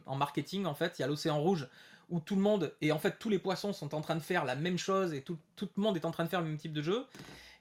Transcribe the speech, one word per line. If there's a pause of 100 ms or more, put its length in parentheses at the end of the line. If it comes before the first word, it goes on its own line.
en
marketing,
en
fait.
Il
y
a
l'océan
rouge, (400)
où
tout
le
monde,
et
en
fait
tous
les
poissons
sont
en
train
de
faire
la
même
chose,
et
tout, (160)
tout
le
monde
est
en
train
de
faire
le
même
type
de
jeu. (540)